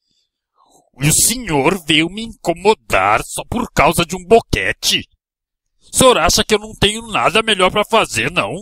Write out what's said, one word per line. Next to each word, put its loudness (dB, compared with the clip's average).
"O 0
senhor 0
veio 0
me -12
incomodar 0
só -10
por -6
causa 0
de -8
um -14
boquete? 0
O -18
senhor 6
acha 2
que 0
eu 4
não -16
tenho -2
nada 0
melhor 0
pra -2
fazer, 0
não?" -4